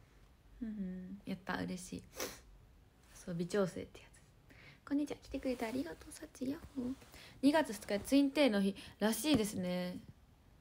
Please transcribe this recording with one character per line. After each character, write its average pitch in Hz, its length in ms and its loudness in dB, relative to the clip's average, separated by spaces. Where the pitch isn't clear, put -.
う 226 40 -6
ん - 20 -6
う - 20 -8
ん。 185 560 -8
や 190 80 -6
っ - 100 -12
た、 - 160 -4
嬉 180 220 -6
し - 140 -10
い。 - 80 -12
そ - 200 -10
う、 - 20 -4
微 170 140 -2
調 202 180 2
整 - 160 -8
っ - 40 -10
て - 120 -20
や - 160 -20
つ。 - 60 -20
こ 285 80 -2
ん 285 40 4
に 294 80 0
ち - 60 -8
は。 - 80 -6
来 - 100 -18
て 269 100 -4
く 269 80 -2
れ 247 80 0
て 240 80 -4
あ 220 80 -4
り 262 100 -2
が 339 140 -6
と - 120 -18
う、 311 40 -16
サ - 140 -14
ッ - 60 -16
チ、 254 160 -6
ヤ 285 80 -4
ッ 330 40 -12
ホ 254 60 -4
ー。 247 120 -4
二 277 80 8
月 302 220 4
二 - 140 -10
日、 202 180 0
ツ 269 120 6
イ 285 60 10
ン 277 80 4
テ 294 120 4
ー - 20 10
ル 247 80 6
の 202 100 4
日 196 140 4
ら 220 120 4
し 294 200 2
い - 40 6
で 214 100 4
す 202 80 -6
ね。 180 440 -2